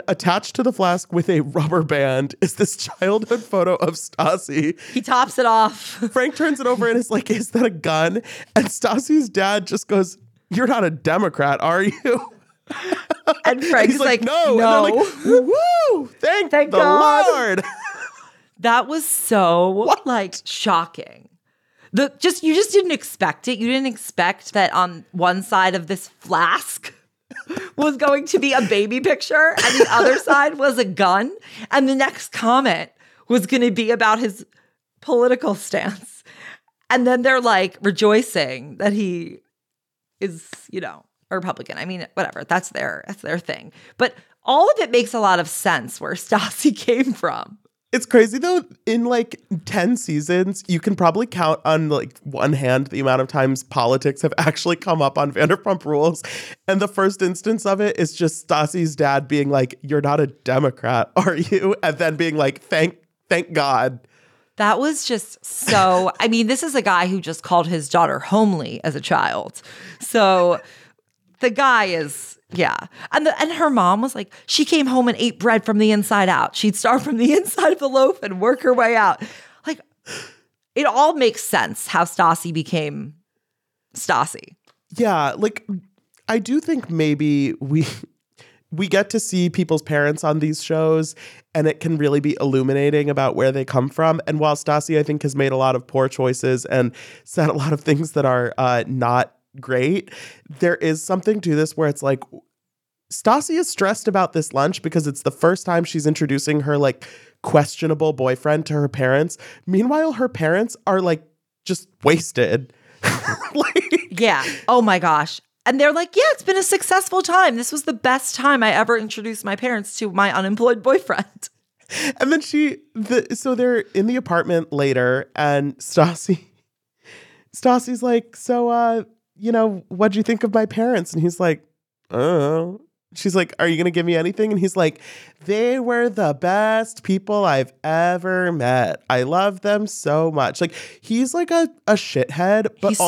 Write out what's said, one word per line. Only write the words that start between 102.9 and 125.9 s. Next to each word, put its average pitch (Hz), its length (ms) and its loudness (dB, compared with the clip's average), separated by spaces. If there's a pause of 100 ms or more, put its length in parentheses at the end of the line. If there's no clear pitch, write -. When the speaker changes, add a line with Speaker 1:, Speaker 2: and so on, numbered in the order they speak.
Speaker 1:
Stassi 294 480 0
is 359 100 -4
stressed 208 380 -2
about 185 240 0
this 156 220 -4
lunch 143 280 0
because 160 260 -2
it's 139 160 -8
the - 80 -2
first 175 340 0
time 170 180 0
she's 151 240 -4
introducing 151 540 -2
her, 143 160 -2
like, 139 280 -2 (380)
questionable 156 680 0
boyfriend 135 540 0
to 156 60 -4
her 147 140 0
parents. 139 500 0 (280)
Meanwhile, 262 480 2
her 247 160 -2
parents 185 480 0 (100)
are, 190 140 2
like, 165 220 0 (420)
just - 240 -6 (140)
wasted. 143 720 0 (300)
<laughs> - 80 0 (420)
Like - 580 -2
Speaker 2:
Yeah. 175 340 0 (240)
Oh 240 120 6
my 208 180 4
gosh. 160 420 0 (240)
And 254 140 2
they're 285 120 6
like, 339 240 -2
"Yeah, 453 160 6
it's - 120 -4
been 381 140 2
a 381 60 0
successful 381 580 0
time. 349 360 4
This 240 160 -6
was 294 100 -6
the 320 100 -4
best 262 420 -2
time 262 280 2
I 214 80 4
ever 220 260 2
introduced 220 460 -8
my 202 140 -6
parents 226 420 -6
to 214 100 -4
my 190 240 0
unemployed 214 480 0
boyfriend." - 680 -2 (680)
Speaker 1:
And 262 140 2
then 320 80 2
she, 294 380 -2 (180)
the, 220 400 -2
so 254 200 -4
they're 247 240 0 (140)
in 196 140 0
the 247 80 -2
apartment 170 560 -2
later, 131 640 0
and 143 440 0
Stassi, 170 680 0 (1080)